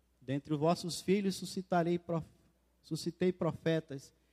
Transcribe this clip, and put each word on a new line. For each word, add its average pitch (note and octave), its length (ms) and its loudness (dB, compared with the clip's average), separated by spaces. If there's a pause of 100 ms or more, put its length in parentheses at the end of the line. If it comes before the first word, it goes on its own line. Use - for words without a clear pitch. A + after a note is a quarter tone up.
(200)
"Dentre C#3 320 -4
os D3+ 60 2
vossos E3 420 0
filhos G3 360 2
suscitarei F3 600 0
prof-, E3 280 -4 (560)
suscitei F3 500 -2
profetas, D#3+ 800 -2 (200)